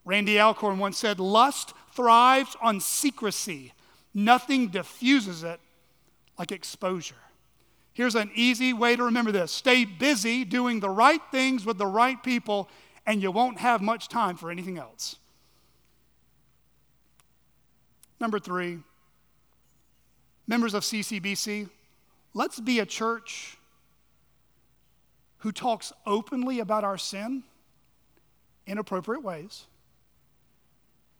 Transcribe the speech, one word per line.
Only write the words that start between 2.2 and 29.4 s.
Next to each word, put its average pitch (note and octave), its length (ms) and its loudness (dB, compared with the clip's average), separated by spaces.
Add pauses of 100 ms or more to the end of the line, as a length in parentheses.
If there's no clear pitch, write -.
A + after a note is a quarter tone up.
on A3 200 0
secrecy. F3 920 -4 (400)
Nothing B3 560 4
diffuses G3 760 0
it E3 180 -10 (800)
like F3+ 140 -8
exposure." F#3 640 -6 (800)
Here's A#3 220 0
an G#3 180 0
easy B3 380 2
way A#3+ 240 2
to A#3+ 80 0
remember A#3 280 2
this. F3+ 200 0
Stay B3 320 2
busy A3+ 600 0
doing A#3 360 0
the G3 100 -2
right C4+ 400 6
things C4 340 0
with G#3 140 -2
the G3+ 80 0
right A#3 360 0
people, A3 460 -2 (380)
and G#3+ 160 0
you F#3+ 80 0
won't A#3+ 300 0
have A#3 200 2
much G#3+ 280 -4
time G3 280 -2
for E3 140 -12
anything F3+ 260 -10
else. - 400 -14 (3000)
Number A3 180 -4
three, F3 420 -6 (1700)
members A3+ 280 0
of G3+ 100 -2
C G#3+ 180 -4
C G#3 180 -8
B G3 140 -6
C, G#3 340 -6 (680)
let's B3 260 -4
be A#3 200 0
a G3 60 -2
church - 720 -8 (1800)
who G#3+ 140 -4
talks A3+ 400 -4 (140)
openly B3 520 -2
about G#3+ 260 0
our G3 120 -2
sin A3+ 480 -8 (1200)
in G3+ 120 -6
appropriate G#3+ 440 -6
ways F3+ 440 -12 (1500)